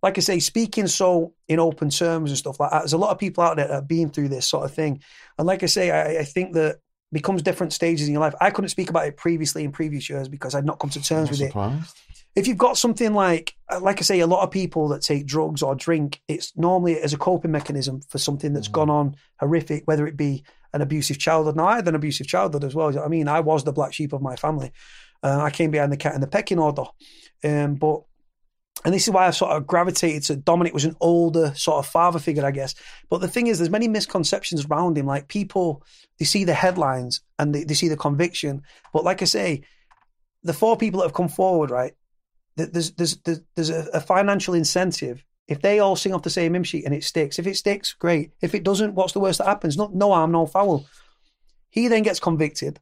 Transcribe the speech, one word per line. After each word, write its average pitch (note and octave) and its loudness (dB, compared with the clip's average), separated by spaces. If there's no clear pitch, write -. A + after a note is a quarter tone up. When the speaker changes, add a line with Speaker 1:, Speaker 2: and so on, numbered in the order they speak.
Speaker 1:
like F#3+ 2
I F#3 0
say, F#3 2
speaking A3 0
so F3 2
in D#3+ 2
open D#3+ 2
terms E3 0
and C3+ -2
stuff C#3 -8
like C#3+ 0
that. D#3 2
There's D3+ -2
a D#3+ 2
lot G#3 2
of F#3 -2
people F3+ 0
out E3 2
there C#3+ 0
that C#3+ -2
have C#3 -6
been E3 0
through D3 -2
this C3 -2
sort - -2
of C#3+ -6
thing. D3+ -4
And D#3+ 0
like F#3+ 0
I F3+ 0
say, F3+ 2
I, D#3 0
I D3+ -2
think F3+ -4
that D#3 0
becomes D#3+ -2
different F3 -2
stages E3 0
in D3 0
your D3 0
life. D3+ 2
I G3 4
couldn't G3 -4
speak - -4
about D#3+ 0
it C#3 -8
previously D#3 -2
in C#3+ -4
previous D3 -6
years C#3 -6
because C#3 -10
I'd C#3+ -2
not D3+ -2
come D3 -4
to C#3+ -8
terms D#3 0
Speaker 2:
I'm D3 -2
Speaker 1:
with C#3+ -2
it. C3+ 0
Speaker 2:
surprised. B2 -4
Speaker 1:
If G3+ 2
you've A3+ 0
got B3 4
something A3+ 0
like, F3 2
uh, F3+ -6
like G3+ 2
I F#3 -4
say, F3+ 2
a E3 4
lot F#3 4
of F#3 -4
people E3 -2
that C#3+ -4
take C#3+ -2
drugs D#3 -2
or C3+ 0
drink, D3 -2
it's E3+ -8
normally E3+ 2
as D3 -2
a D3+ -4
coping E3+ 0
mechanism C#3 -4
for C#3+ -8
something C#3+ -4
that's C#3+ -4
Speaker 2:
Mm. - -10
Speaker 1:
gone D#3 2
on C#3+ 0
horrific, D#3 -2
whether D3+ 0
it D3 -10
be C#3+ -2
an D3 -2
abusive C#3+ -2
childhood. D#3 2
Now, D#3+ 2
I A3 4
had F#3+ -2
an D#3+ 2
abusive D3 -4
childhood F3+ 0
as C3+ -6
well. D#3 0
You C3+ -2
know C#3+ -4
what D3+ -4
I - -2
mean? D#3+ -2
I D3+ 2
was D3+ 2
the D3 -2
black C#3 -2
sheep D3 -4
of C#3 -6
my C3 -6
family. D3+ -4
Uh, C#3 2
I D3 0
came D#3 0
behind C#3+ 2
the C#3 0
cat C#3+ -2
in C3+ -2
the C#3 0
pecking F#3+ 0
order. C#3+ 2
Um, D3 0
but, D3+ 0
and E3+ 2
this F#3+ 2
is - 0
why F#3 6
I F3+ 6
sort E3+ 0
of D3+ 0
gravitated F3 0
to D3 -2
Dominic E3+ 2
was D3 -2
an D#3+ 0
older E3+ 4
sort D3+ 0
of C#3 -4
father E3+ 2
figure, C#3+ 0
I C#3 0
guess. C3+ -6
But F3 0
the F#3 -2
thing A#3 0
is, G#3 2
there's E3 2
many A3 0
misconceptions F3 -2
around D#3+ 2
him. C#3 0
Like, C#3 -2
people, F3+ -2
they D#3+ 0
see G3 0
the E3+ 2
headlines C3+ 0
and D3 0
they, D3 -4
they D3 -2
see E3 2
the D3+ 0
conviction. D3 -2
But D#3 2
like F#3+ 2
I - 0
say, F3+ 0
the E3+ -2
four A3 2
people G3+ 0
that F3+ 2
have D3+ -2
come F3+ 0
forward, F3 2
right, B2+ -2
th-, E3 -4
there's, E3+ -4
there's, E3+ -2
there's, E3+ -4
there's D#3+ -2
a, D#3+ -4
a D#3+ 2
financial G3 2
incentive. D#3+ 0
If C#3+ -4
they G#3 4
all G3 4
sing F#3+ -2
off D#3+ -4
the F3 -4
same E3+ 0
hymn F3+ 0
sheet - -6
and C#3+ 0
it D3+ -6
sticks, D3+ -2
if E3+ -4
it G3 -4
sticks, - -2
great. E3+ 0
If F3 -2
it F#3+ -2
doesn't, G3+ 2
what's F#3 0
the G3+ 0
worst F#3+ 0
that - 2
happens? F3 0
No, G#3 -2
no G3 4
harm, E3 4
no E3 4
foul. E3+ 2
He A#3 2
then A3 4
gets G3 0
convicted D#3 -2